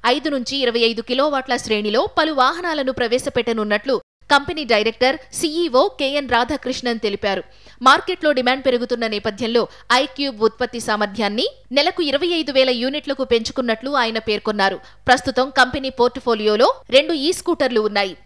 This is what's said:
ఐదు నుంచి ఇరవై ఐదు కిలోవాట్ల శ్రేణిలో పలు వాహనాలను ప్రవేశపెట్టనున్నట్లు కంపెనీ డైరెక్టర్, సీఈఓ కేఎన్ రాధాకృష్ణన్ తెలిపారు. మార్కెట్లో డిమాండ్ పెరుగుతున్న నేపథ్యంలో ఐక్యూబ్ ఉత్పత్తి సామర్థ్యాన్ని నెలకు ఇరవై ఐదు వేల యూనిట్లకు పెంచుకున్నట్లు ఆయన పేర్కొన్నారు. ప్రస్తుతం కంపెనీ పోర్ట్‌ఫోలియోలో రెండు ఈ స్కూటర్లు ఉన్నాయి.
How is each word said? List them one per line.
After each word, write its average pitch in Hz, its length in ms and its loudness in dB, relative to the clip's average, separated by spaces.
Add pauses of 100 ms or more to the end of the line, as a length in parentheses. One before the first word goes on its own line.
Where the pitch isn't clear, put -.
(140)
ఐదు 302 200 -2
నుంచి 262 200 -4 (100)
ఇరవై 240 260 2
ఐదు 226 180 -6
కిలోవాట్ల 254 560 0
శ్రేణిలో 214 380 0 (160)
పలు 311 240 0
వాహనాలను 302 580 0
ప్రవేశపెట్టనున్నట్లు 226 960 -2 (360)
కంపెనీ 302 300 0 (100)
డైరెక్టర్, 226 440 2 (220)
సీఈఓ 302 440 2 (180)
కేఎన్ 277 340 -2
రాధాకృష్ణన్ 247 720 -2
తెలిపారు. 196 380 -2 (380)
మార్కెట్లో 302 580 2
డిమాండ్ 254 280 0
పెరుగుతున్న 240 380 -2 (100)
నేపథ్యంలో 220 480 -2 (300)
ఐక్యూబ్ 269 540 0
ఉత్పత్తి 240 340 -2
సామర్థ్యాన్ని 214 680 -2 (260)
నెలకు 311 300 0
ఇరవై 285 360 -2
ఐదు 294 140 -6
వేల 262 180 2 (120)
యూనిట్లకు 269 500 -4
పెంచుకున్నట్లు 233 580 -2 (120)
ఆయన 226 160 -2
పేర్కొన్నారు. 208 600 -2 (300)
ప్రస్తుతం 262 380 2 (120)
కంపెనీ 262 320 0 (100)
పోర్ట్‌ఫోలియోలో 233 680 2 (220)
రెండు 302 240 4 (120)
ఈ 330 60 2
స్కూటర్లు 262 560 0
ఉన్నాయి. 202 260 -2 (120)